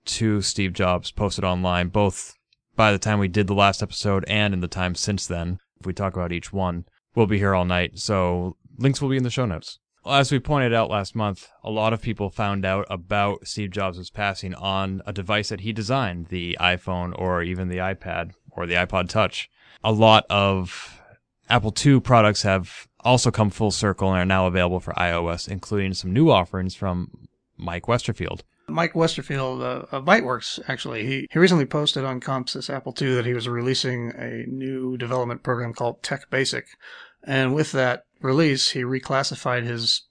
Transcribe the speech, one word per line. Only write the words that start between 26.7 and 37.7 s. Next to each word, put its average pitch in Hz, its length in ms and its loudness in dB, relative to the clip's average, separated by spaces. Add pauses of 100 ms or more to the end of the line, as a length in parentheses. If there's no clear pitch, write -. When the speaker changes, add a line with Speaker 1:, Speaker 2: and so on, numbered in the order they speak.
Speaker 1:
from 90 360 -4 (480)
Mike 87 280 -8
Westerfield. - 560 -2 (260)
Speaker 2:
Mike 165 260 -2
Westerfield, 135 680 -2
uh, 127 320 -6
of 135 140 -8
Byteworks, 165 600 0
actually. 120 400 -6
He, 135 240 -4
he - 80 0
recently 175 280 6
posted 147 380 -2
on 131 160 -4
Comps 131 340 -4
This 139 160 -8
Apple 139 220 -8
two 135 240 0
that 120 100 0
he 123 80 0
was 120 140 -4
releasing 123 640 -2
a 120 360 -10
new 131 480 -6
development 120 460 -4
program 120 320 -4
called 120 280 -6
Tech - 280 -8
Basic. 131 360 -2 (580)
And 135 300 2
with 151 180 0